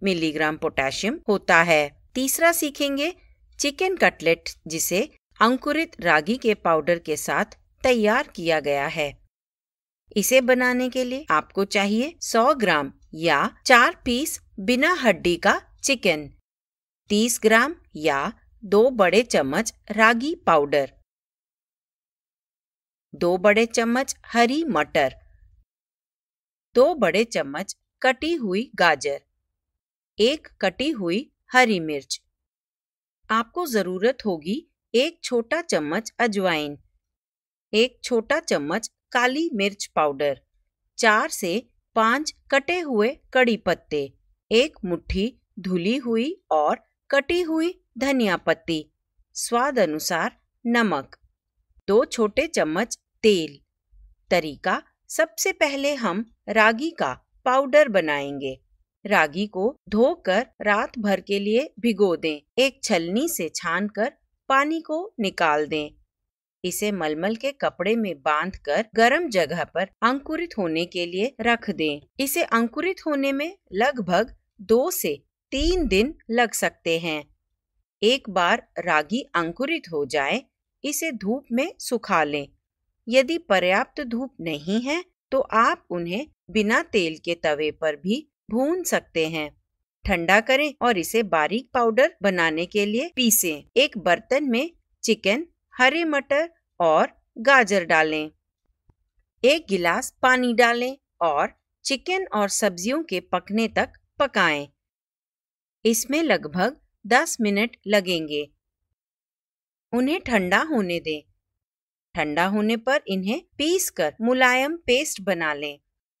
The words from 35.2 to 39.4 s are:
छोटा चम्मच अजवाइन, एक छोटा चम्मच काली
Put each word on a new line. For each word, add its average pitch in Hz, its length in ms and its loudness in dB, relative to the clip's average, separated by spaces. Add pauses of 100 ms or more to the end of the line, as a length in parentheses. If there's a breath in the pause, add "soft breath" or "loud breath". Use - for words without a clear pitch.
छोटा 240 380 -2
चम्मच 175 560 -4
अजवाइन, 185 580 -2 (960)
एक 233 320 0
छोटा 240 360 0
चम्मच 175 500 -4 (220)
काली 262 420 0